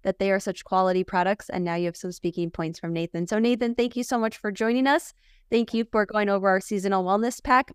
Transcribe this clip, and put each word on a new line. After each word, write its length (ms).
that 160
they 120
are 80
such 240
quality 400
products, 460
and 160
now 100
you 100
have 120
some 140
speaking 380
points 300
from 140
Nathan. 340
So, 120
Nathan, 360
thank 200
you 80
so 140
much 200
for 140
joining 360
us. 260
Thank 220
you 180
for 140
going 240
over 180
our 140
seasonal 420
wellness 400
pack. 320